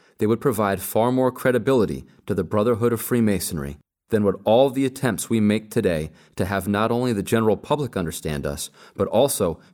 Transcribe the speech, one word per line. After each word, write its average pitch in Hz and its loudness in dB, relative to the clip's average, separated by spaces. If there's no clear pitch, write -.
they 107 0
would 113 2
provide 101 0
far 113 0
more 127 2
credibility 120 0
to 104 -4
the 95 0
Brotherhood 110 0
of 110 -2
Freemasonry 90 -2
than 104 2
would 98 2
all 127 6
the 135 0
attempts 127 -4
we 113 2
make 107 0
today 85 -2
to 98 -2
have 98 -4
not 104 0
only 120 0
the 101 -2
general 110 2
public 147 -4
understand 78 -4
us, - -8
but 98 0
also 101 0